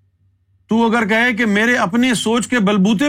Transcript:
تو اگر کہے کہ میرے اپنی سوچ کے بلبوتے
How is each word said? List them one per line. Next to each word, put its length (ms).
تو 180
اگر 220
کہے 240
کہ 140
میرے 300
اپنی 380
سوچ 320
کے 120
بلبوتے 500